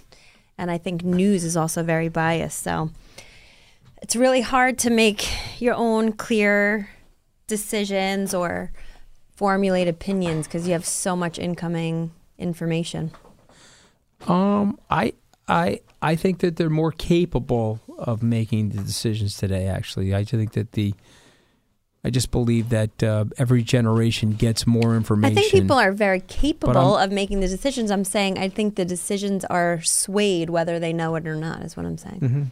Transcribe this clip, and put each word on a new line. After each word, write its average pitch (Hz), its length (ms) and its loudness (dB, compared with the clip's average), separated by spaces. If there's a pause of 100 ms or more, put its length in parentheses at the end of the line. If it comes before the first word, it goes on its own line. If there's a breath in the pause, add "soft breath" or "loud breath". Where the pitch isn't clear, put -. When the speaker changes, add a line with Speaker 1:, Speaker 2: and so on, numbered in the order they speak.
(580 soft breath)
Speaker 1:
and 180 140 -4
I 175 60 -2
think 175 260 -6
news 180 400 2
is 165 140 -2
also 160 260 0
very 165 260 0
biased, 160 520 -2
so 160 300 -4 (1080 loud breath)
it's - 140 -4
really 254 260 4
hard 254 380 2
to 240 100 2
make 220 380 2 (320 loud breath)
your 240 160 2
own 220 380 2
clear 208 760 0 (580 loud breath)
decisions 196 840 -2
or 180 380 -4 (640 soft breath)
formulate 190 520 2
opinions 170 600 -2
'cause 170 180 -4
you 180 80 0
have 170 120 -2
so - 300 -2
much 175 220 -4
incoming 165 760 -4 (260)
information. 165 760 -4 (1160 soft breath)
Speaker 2:
Um, 202 520 2 (100)
I, 165 240 0 (340)
I, 175 340 0 (200)
I 151 140 2
think 175 240 0
that 175 160 0
they're 165 140 0
more 156 220 2
capable 123 880 0 (180)
of 113 260 -4
making 113 460 0
the 101 120 -4
decisions 104 560 -4
today, 95 300 -2
actually. 95 480 -2
I 101 80 0
think 107 300 -2
that 107 180 -4
the, 104 220 0 (1080 soft breath)
I - 60 -2
just 123 220 -2
believe 117 380 2
that, 110 340 -2
uh, 107 220 2 (120)
every 123 240 4
generation 113 720 2
gets 113 320 0
more 117 280 4
Speaker 1:
I 113 40 2
Speaker 2:
information. 107 380 2
Speaker 1:
think 415 160 4
people 349 260 4
are 202 140 4
very 196 300 2
capable - 520 0
Speaker 2:
But - 60 6
I'm 185 240 6
Speaker 1:
of 196 80 0
making 202 300 0
the 185 60 2
decisions. 214 440 -2
I'm 196 140 0
saying 196 320 0
I 190 120 -2
think 208 260 -2
the 185 100 0
decisions 190 600 -4
are 175 380 0
swayed 190 680 0
whether 170 300 0
they 165 140 -2
know 165 220 -2
it 160 120 -4
or 156 80 -4
not, 160 260 -6
is 165 160 -12
what 170 80 -8
I'm 165 120 -6
saying. 190 240 -14
Speaker 2:
Mm-hmm. 139 300 0